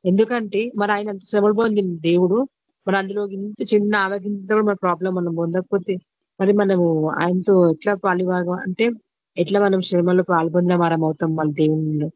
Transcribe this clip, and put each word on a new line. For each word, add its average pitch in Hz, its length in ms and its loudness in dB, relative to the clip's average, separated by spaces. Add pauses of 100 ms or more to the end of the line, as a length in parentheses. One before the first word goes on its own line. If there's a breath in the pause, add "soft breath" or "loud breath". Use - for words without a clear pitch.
ఎందుకంటే 220 720 0
మరి 208 160 0
ఆయన 208 160 -2
అంత 196 120 -8 (100)
శ్రమలు 208 220 2
పొందిన 208 440 0
దేవుడు, 180 520 2 (400)
మరి 190 80 2
అందులో 196 320 -4
ఇంత 202 460 -6
చిన్న 208 220 2
ఆవగింత 196 560 -4
కూడా 214 140 2
మన 208 60 2
ప్రాబ్లం 185 420 -2
మనం 175 200 -4
పొందకపోతే 180 640 -4 (440)
మరి 196 120 2
మనము 175 560 2
ఆయనతో 180 600 2
ఎట్లా 202 240 -2
పాలుభాగం 180 580 -2
అంటే 190 380 -2 (480)
ఎట్లా 190 220 0
మనం 196 200 4
శ్రమలో 180 420 2
పాల్గొన్న 175 520 0
వారం 165 300 2
అవుతాం 160 320 -2
మన 156 140 0
దేవునిలో? 156 640 0